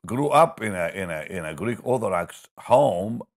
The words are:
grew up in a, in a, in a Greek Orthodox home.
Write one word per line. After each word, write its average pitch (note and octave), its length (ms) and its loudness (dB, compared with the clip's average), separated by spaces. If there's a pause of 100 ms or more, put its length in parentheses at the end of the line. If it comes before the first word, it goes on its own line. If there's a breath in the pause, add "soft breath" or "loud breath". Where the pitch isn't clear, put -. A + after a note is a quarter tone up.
grew B2+ 240 -2
up D3+ 320 4
in G#2+ 140 -4
a, F2 140 -2
in F#2+ 220 -6
a, D#2 120 -6
in F2 220 -8
a D#2 100 -8
Greek G#2 320 -4
Orthodox G2+ 600 -2 (100)
home. A2+ 640 2 (140)